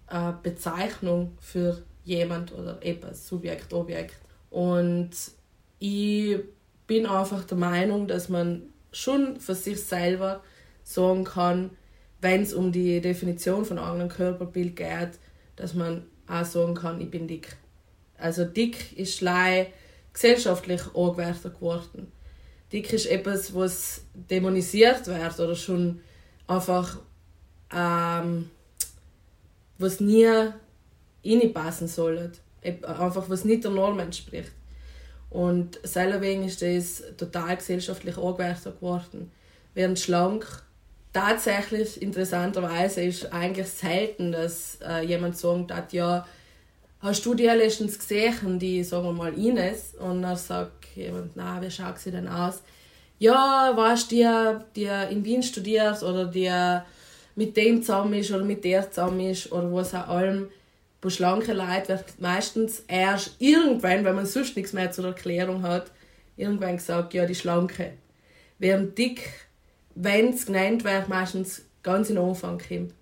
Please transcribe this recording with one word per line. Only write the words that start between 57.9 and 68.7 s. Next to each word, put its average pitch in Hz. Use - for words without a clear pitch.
ist 202
oder 196
mit 196
der 190
zusammen 185
ist 185
oder 175
was 185
auch 180
allem." 190
Wo 190
schlanke 196
Leute 190
wird 190
meistens 202
erst 190
irgendwann, 247
wenn 190
man 196
sonst 262
nichts 190
mehr 185
zur 185
Erklärung 185
hat, 180
irgendwann 190
gesagt, 170
"Ja, 180
die 175
Schlanke." 175
Während 190